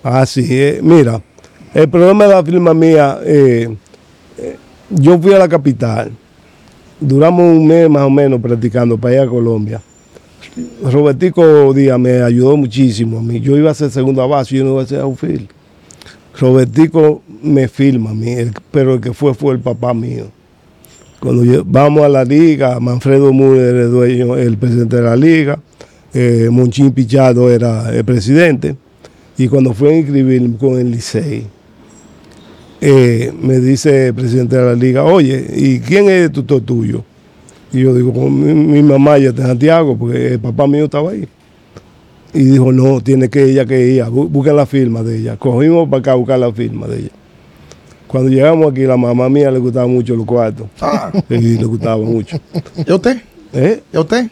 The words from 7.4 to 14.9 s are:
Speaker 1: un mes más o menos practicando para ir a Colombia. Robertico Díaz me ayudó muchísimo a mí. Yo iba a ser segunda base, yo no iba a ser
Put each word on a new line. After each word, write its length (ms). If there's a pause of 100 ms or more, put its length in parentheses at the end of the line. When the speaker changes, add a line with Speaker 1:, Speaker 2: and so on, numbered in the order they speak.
Speaker 1:
un 220
mes 240
más 120
o 80
menos 300
practicando 580
para 160
ir 60
a 60
Colombia. 540 (1040)
Robertico 920
Díaz 240
me 240
ayudó 340
muchísimo 600
a 40
mí. 180
Yo 160
iba 140
a 40
ser 160
segunda 360
base, 300
yo 80
no 80
iba 100
a 40
ser 140